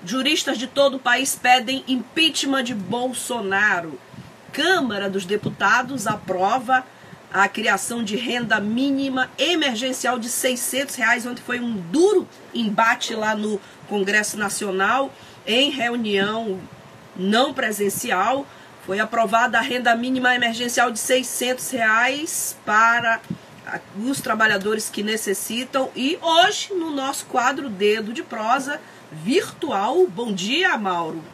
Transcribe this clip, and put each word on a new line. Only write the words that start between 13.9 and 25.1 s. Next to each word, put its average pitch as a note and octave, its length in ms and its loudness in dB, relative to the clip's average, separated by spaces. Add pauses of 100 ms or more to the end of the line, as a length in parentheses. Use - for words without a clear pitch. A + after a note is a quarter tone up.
Nacional, G3+ 760 0 (320)
em B3+ 240 2
reunião A3 920 -2 (560)
não A3 380 2
presencial. A3+ 920 0 (400)
Foi F#3+ 120 -2
aprovada A3+ 600 2
a - 20 2
renda A#3+ 340 2
mínima B3 380 2
emergencial A#3+ 560 2
de A3+ 80 -6
seiscentos B3+ 720 -2
reais B3 960 0
para A#3 560 4 (840)
os C4 160 -2
trabalhadores G#3+ 680 0
que G#3 140 -6
necessitam. A3 920 -2